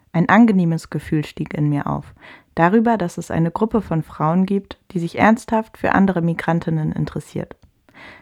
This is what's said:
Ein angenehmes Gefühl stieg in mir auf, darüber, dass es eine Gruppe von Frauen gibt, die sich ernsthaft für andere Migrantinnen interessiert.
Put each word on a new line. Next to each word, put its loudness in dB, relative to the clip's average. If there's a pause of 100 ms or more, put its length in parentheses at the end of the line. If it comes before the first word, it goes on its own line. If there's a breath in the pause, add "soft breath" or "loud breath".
(120 loud breath)
Ein 2
angenehmes 4
Gefühl -4
stieg -10
in 0
mir -2
auf, -6 (400 soft breath)
darüber, 4
dass -4
es -10
eine 0
Gruppe -2
von -4
Frauen 0
gibt, -4 (140)
die -4
sich -8
ernsthaft 0
für -2
andere 2
Migrantinnen -2
interessiert. -8 (640 soft breath)